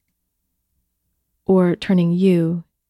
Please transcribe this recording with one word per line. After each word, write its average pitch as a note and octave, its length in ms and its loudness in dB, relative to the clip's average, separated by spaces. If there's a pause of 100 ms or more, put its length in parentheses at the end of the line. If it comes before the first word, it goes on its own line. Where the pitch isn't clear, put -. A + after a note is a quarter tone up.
(1500)
or F#3 300 2
turning F3 360 0
you F3 520 0 (260)